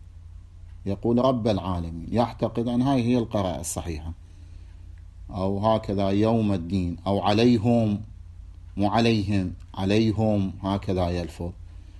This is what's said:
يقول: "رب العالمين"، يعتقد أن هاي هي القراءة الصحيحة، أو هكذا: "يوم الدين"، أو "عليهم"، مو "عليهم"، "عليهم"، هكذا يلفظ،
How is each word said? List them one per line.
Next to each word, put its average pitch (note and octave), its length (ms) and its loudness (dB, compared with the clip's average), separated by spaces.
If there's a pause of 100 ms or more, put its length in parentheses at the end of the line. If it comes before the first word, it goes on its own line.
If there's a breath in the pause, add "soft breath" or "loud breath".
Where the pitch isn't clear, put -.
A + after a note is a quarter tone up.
(840)
يقول: A#2 400 2
"رب B2 220 2
العالمين"، F2 640 -2
يعتقد A2+ 560 0
أن A#2+ 140 0
هاي C3 220 2
هي B2 140 2
القراءة G2+ 420 0
الصحيحة، D#2+ 520 -6 (1200 soft breath)
أو G2 300 0
هكذا: G#2 500 2
"يوم G#2+ 440 4
الدين"، F2 440 -2 (100)
أو G2 140 2
"عليهم"، A2 800 4 (760)
مو G2 100 2
"عليهم"، G2+ 640 2 (200)
"عليهم"، G#2 880 2
هكذا F#2+ 480 0
يلفظ، F2 420 -6 (480 soft breath)